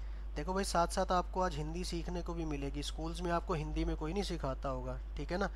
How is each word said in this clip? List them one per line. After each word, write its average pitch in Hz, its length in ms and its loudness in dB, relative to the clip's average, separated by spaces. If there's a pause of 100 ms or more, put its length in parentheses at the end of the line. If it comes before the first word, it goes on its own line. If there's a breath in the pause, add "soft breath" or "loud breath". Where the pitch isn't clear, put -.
(360 loud breath)
देखो 160 180 -2
भाई, 196 100 2
साथ 170 240 6
साथ 190 240 2
आपको 180 280 2
आज 180 160 2
हिंदी 160 280 -2
सीखने 170 380 -2
को 170 120 -2
भी 160 100 -2
मिलेगी, 143 380 -2
स्कूल्स 165 380 -4
में 175 100 0
आपको 170 240 2
हिंदी 156 300 2
में 165 120 2
कोई 156 160 -2
नहीं 196 100 2
सिखाता 143 460 -2
होगा, 127 320 -2 (160)
ठीक 147 160 -4
है 180 60 2
ना। 190 180 2